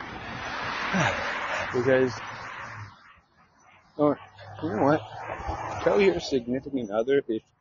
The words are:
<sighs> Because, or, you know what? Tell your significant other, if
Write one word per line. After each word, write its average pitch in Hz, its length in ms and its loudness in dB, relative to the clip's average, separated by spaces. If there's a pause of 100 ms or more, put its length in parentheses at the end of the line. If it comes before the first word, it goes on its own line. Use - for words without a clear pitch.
(920)
<sighs> 160 260 2 (560)
Because, 127 460 4 (1800)
or, 147 240 4 (420)
you 156 140 -4
know 185 80 2
what? 147 180 6 (800)
Tell 202 180 6
your 175 180 6
significant 127 720 -2
other, 127 380 4
if 110 140 0 (180)